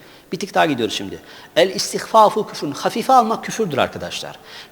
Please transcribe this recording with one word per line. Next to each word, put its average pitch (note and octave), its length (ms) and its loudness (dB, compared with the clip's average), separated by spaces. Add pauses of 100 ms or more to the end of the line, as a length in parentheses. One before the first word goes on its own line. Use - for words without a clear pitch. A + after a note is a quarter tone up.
(320)
Bir F3+ 80 -6
tık F#3+ 140 -10
daha F3+ 120 4
gidiyoruz A#2 300 0
şimdi. F#2+ 240 -10 (360)
El F3 140 6
istihfafu G#3 800 2
küfrün, - 240 -8
hafife G#3+ 420 -2
almak A3+ 300 4
küfürdür F3 340 -4
arkadaşlar. F2 640 -4 (320)